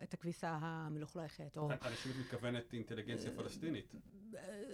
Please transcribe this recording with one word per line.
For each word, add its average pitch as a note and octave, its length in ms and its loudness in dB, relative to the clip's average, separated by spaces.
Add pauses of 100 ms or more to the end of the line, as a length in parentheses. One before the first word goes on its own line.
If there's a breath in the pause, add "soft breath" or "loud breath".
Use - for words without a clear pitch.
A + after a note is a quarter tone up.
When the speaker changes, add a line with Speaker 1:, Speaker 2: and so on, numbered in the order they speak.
Speaker 1:
את - 120 -4
הכביסה E3+ 460 2
המלוכלכת, D#3 960 0
או D3+ 140 4
Speaker 2:
אנשים, C3 420 2
את B2+ 40 2
מתכוונת A#2+ 560 2
אינטליגנציה A2+ 580 0
Speaker 1:
אה, - 60 -2
Speaker 2:
פלסטינית. A#2 580 0 (800)